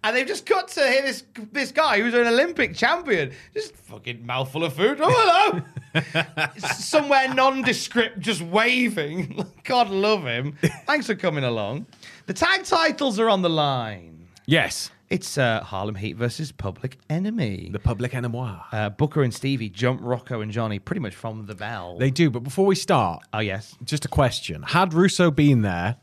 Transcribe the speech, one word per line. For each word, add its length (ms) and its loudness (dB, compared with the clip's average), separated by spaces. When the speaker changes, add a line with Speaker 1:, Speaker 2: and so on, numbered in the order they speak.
Speaker 1:
and 120 0
they've 100 0
just 200 -6
cut 220 2
to 200 0
hear 140 4
this, 220 -4
this 200 -4
guy 280 4
who's 140 0
an 120 4
Olympic 500 2
champion, 560 0
just 220 -8
fucking 480 -14
mouthful 400 -4
of 100 -4
food. 260 2
"Oh, 100 4
hello." 100 -4
Speaker 2:
<laughs> 640 -2
Speaker 1:
S-, 280 -4
somewhere 480 2
nondescript, 880 0
just 220 -2
waving. 1000 0
<laughs> 100 -20
God 260 2
love 340 2
him. 320 -4
Thanks 200 0
for 80 -2
coming 300 -2
along. 420 -4
The 80 -6
tag 300 2
titles 540 0
are 100 4
on 140 4
the 80 2
line. 760 -2
Speaker 2:
Yes. 440 0
Speaker 1:
It's, 280 -4
uh, 260 2
Harlem 300 -6
Heat 220 -8
versus 360 -6
Public 460 -10
Enemy. 640 -4
Speaker 2:
The 60 -6
Public 360 -2
Enemy. 320 -6
Speaker 1:
Uh, 180 -2
Booker 320 0
and 100 0
Stevie 380 -4
jump 320 -2
Rocco 400 -4
and 100 -8
Johnny 260 -2
pretty 220 -6
much 140 -8
from 320 -12
the 80 -12
bell. 420 -10
Speaker 2:
They 140 2
do, 200 4
but 140 -4
before 220 2
we 80 4
start, 480 2
Speaker 1:
Oh, 60 -4
yes. 440 -4
Speaker 2:
just 220 -4
a 40 -6
question. 560 0
Had 280 2
Russo 380 6
been 320 6
there 400 0